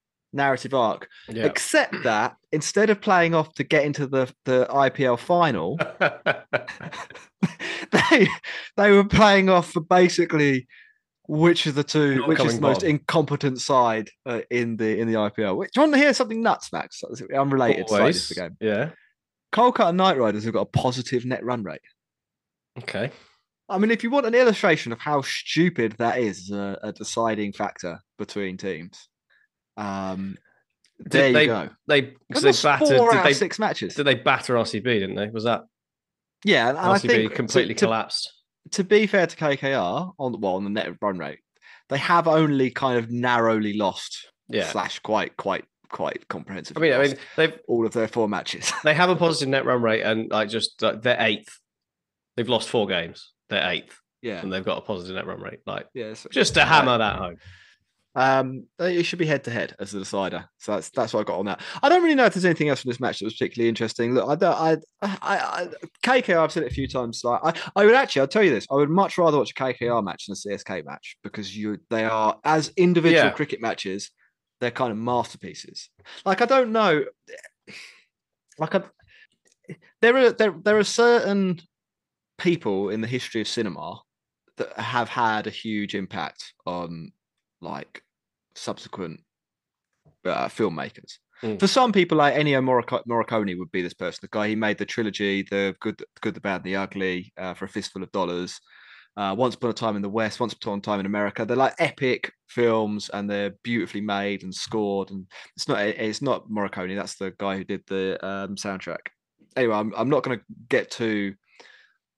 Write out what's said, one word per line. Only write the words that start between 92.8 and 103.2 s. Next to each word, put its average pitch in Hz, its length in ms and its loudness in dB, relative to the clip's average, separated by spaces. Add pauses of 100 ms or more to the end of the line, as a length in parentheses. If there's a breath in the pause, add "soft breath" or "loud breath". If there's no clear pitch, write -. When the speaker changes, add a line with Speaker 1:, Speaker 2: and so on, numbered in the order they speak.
Speaker 1:
Morricone 110 500 -2
would 87 140 -10
be 92 100 -4
this 87 120 -6
person. 87 300 -8
The 95 80 -16
guy, 107 180 -2
he 110 60 -2
made 107 220 -2
the 101 80 -6
trilogy, 98 580 -2
the 98 360 -2
Good, - 240 -8 (180)
Good, 107 120 -4
the - 80 -16
Bad, 98 160 -4
and 87 80 -12
the 92 100 -6
Ugly, 95 640 -6
uh, 90 160 -8
For 95 120 -14
a 95 40 -10
Fistful 95 340 -10
of 87 80 -16
Dollars, 90 480 -4 (560 soft breath)
uh, 98 220 -4
Once 123 180 0
Upon 123 140 -4
a 110 40 -2
Time 110 220 -4
in 101 60 -6
the 101 80 -8
West, 107 300 -4
Once 117 140 -4
Upon 101 260 -8
a - 20 -14
Time 104 180 -4
in 95 60 -4
America. 104 400 -4
They're, 120 100 -2
like, 131 220 2
epic 135 560 -2 (160)
films, 110 640 0
and 101 160 -6